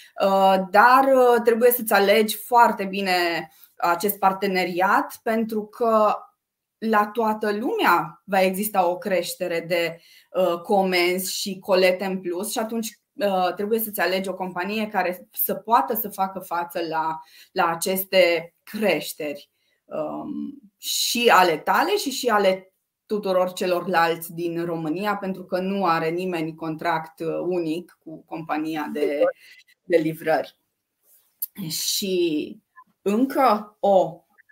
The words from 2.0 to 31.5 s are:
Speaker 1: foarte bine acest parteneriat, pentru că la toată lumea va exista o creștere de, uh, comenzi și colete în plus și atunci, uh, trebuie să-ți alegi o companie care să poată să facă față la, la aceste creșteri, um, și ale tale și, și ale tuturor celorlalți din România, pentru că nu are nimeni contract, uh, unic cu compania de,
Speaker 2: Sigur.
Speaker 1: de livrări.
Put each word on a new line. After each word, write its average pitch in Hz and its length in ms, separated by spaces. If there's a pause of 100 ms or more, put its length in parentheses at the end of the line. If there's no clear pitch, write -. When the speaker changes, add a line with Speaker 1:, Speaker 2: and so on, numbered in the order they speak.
Speaker 1:
foarte 220 480
bine 180 640 (260)
acest 175 440
parteneriat, 190 1040
pentru 220 420
că 220 500 (600)
la 214 300
toată 220 440
lumea 214 720
va 190 160
exista 190 460
o 180 100
creștere 175 600
de, 165 420 (300)
uh, 175 300
comenzi 185 800
și 190 200
colete 185 460
în 190 160
plus 180 300
și 254 80
atunci, 226 400 (140)
uh, 185 420
trebuie 214 240
să-ți 214 220
alegi 190 280
o 180 40
companie 185 540
care 180 440
să - 240
poată 240 400
să 214 140
facă 190 300
față 175 400 (100)
la, 160 300 (320)
la 180 160
aceste 170 840 (100)
creșteri, 190 840 (360)
um, 151 760 (180)
și - 560
ale 175 240
tale 262 400
și, 285 140
și 254 160
ale 196 460 (320)
tuturor 185 480
celorlalți 170 800
din 170 320
România, 175 500
pentru 185 280
că 180 160
nu 190 260
are 165 240
nimeni 170 460
contract, 160 640
uh, 156 280
unic 175 560
cu 160 220
compania 160 680
de, 147 60
Speaker 2:
Sigur. 147 320 (520)
Speaker 1:
de 170 140
livrări. 156 600 (1120)